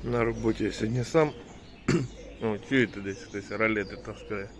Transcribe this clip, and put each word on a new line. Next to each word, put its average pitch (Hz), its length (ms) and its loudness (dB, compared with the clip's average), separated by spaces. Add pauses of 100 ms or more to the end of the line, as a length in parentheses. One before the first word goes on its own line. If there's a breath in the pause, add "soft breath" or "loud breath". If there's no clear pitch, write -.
На 120 200 2
роботі 113 400 2
я 101 80 2
сьогодні 117 320 0
сам. 151 280 4 (560)
<clears throat> - 540 -2
О, 107 160 0 (120)
чуєте, 117 320 4
десь 98 220 -6
хтось - 280 -8
ролети 104 440 2
таскає. 101 540 -8 (100)